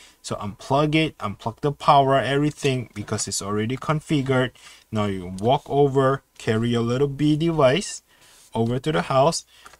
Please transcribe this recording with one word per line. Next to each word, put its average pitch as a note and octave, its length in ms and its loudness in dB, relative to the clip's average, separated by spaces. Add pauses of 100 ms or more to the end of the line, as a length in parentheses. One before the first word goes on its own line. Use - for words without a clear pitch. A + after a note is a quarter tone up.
(220)
so - 140 -8
unplug C#3 580 -2
it, D#3+ 260 0
unplug G#2+ 420 -8
the D3 100 -2
power, C#3+ 480 4
everything, C3+ 760 -2
because G#2 320 -6
it's - 160 -6
already G#2+ 360 -2
configured. C3+ 720 -2 (400)
Now G#2+ 140 0
you F#2+ 340 -6
walk B2 300 2
over, C3+ 540 2 (140)
carry A#2 340 0
your A#2 100 0
little B2 260 0
B D3+ 300 0
device D#3 680 0 (500)
over A#2 240 0
to C#3+ 140 -4
the E3+ 120 0
house. C#3+ 420 2 (340)